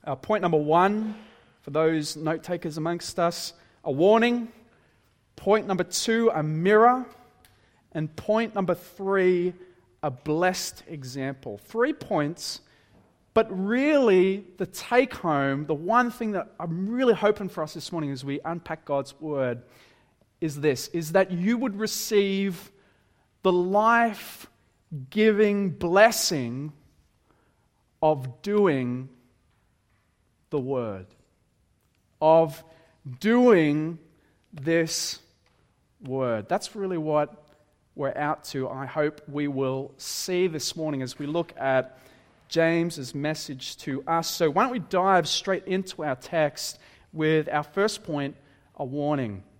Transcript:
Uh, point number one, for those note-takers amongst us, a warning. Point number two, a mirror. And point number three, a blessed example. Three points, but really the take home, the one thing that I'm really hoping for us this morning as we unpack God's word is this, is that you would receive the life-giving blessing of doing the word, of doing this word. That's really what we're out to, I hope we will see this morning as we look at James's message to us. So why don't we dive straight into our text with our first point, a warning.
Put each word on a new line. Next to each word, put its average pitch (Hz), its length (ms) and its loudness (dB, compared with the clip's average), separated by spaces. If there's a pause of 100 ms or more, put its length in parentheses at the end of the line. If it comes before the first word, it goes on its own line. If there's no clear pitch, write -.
Uh, 143 100 -4
point 202 280 -2
number 170 160 2
one, 196 580 2 (460)
for - 80 -16
those 156 440 0
note-takers 160 600 -6
amongst 170 420 -6
us, 170 340 -2 (300)
a - 80 -6
warning. 226 640 4 (840)
Point 208 300 0
number 180 180 0
two, 226 500 2
a 151 80 0
mirror. 214 640 4 (880)
And 156 240 -6
point 220 380 -2
number 185 200 0
three, 185 800 0 (480)
a 147 80 -2
blessed 170 800 -2
example. 131 680 -10
Three 247 340 -2
points, 165 680 -4 (760)
but 220 160 4
really 202 960 2 (140)
the 185 80 -6
take - 480 0
home, 143 520 -2
the 156 80 -2
one 220 360 0
thing 214 220 -6
that 185 260 -6
I'm 170 300 -6
really 240 260 4
hoping 202 340 0
for 175 140 -8
us 151 120 -8
this - 180 -12
morning 156 180 -4
as 131 140 -10
we 139 200 -6
unpack 165 400 -8
God's 139 360 -4
word 135 420 -2 (800)
is 147 200 -6
this, 139 280 0
is 165 240 -6
that 190 180 2
you 185 260 0
would 220 220 -4
receive 196 920 -2 (720)
the 185 100 4
life-giving 208 960 2 (1200)
blessing 156 1000 2 (1300)
of 139 400 0
doing 131 680 0 (1400)
the 151 80 -2
word, 120 480 -4 (1120)
of 160 420 4 (580)
doing 170 800 4 (540)
this 160 680 -2 (840)
word. 123 460 -4
That's - 280 -4
really 190 220 -4
what 151 420 -2 (560)
we're 139 200 -4
out 147 280 -4
to, 131 240 -6
I 131 180 -8
hope 151 420 -2
we 147 200 -4
will 135 480 -4
see 185 520 -2
this 156 280 -6
morning 156 260 -4
as 127 160 -10
we 143 80 -8
look 160 300 -4
at 131 420 -2 (500)
James's 165 640 0
message 147 640 -8
to 135 280 -6
us. 165 220 0
So 160 220 2
why 190 140 2
don't 254 80 -2
we 247 80 -2
dive 185 480 4
straight - 380 -2
into 185 380 -4
our 135 120 -2
text - 600 -2 (340)
with 156 360 2
our 147 140 -2
first 202 420 -2
point, 143 320 -6 (400)
a 147 80 -6
warning. 135 580 -4 (180)